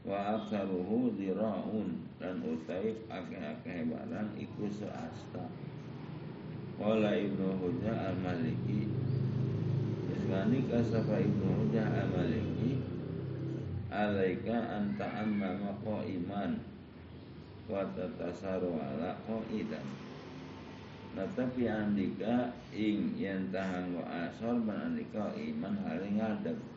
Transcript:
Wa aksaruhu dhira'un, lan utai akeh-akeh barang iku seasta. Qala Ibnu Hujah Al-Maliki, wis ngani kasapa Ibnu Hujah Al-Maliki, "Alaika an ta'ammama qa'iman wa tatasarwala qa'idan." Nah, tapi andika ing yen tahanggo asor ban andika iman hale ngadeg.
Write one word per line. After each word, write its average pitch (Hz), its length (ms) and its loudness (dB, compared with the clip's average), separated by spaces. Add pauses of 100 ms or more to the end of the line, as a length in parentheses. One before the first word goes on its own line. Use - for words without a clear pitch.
Wa 101 320 0
aksaruhu 101 800 2
dhira'un, 98 800 0 (240)
lan 90 240 -2
utai 85 640 -2
akeh-akeh 82 800 -4
barang 98 480 -2
iku 104 320 -4
seasta. 90 800 -6 (1300)
Qala 104 400 4
Ibnu 95 440 2
Hujah 95 560 2
Al-Maliki, 90 720 2 (1200)
wis 101 160 0
ngani 107 400 4
kasapa 110 560 4
Ibnu 101 320 4
Hujah 110 320 4
Al-Maliki, - 960 2 (1080)
"Alaika 98 840 2
an 101 200 2
ta'ammama 101 880 0
qa'iman 98 800 0 (1040)
wa 98 240 0
tatasarwala 87 1400 -2
qa'idan." 107 560 -2 (1400)
Nah, 95 160 -2
tapi 123 320 0
andika 107 880 2 (160)
ing 104 480 2
yen 95 320 0
tahanggo 90 560 0
asor 110 560 0
ban 87 320 0
andika 107 400 -2
iman 80 480 -2
hale 90 320 0
ngadeg. 107 420 2 (200)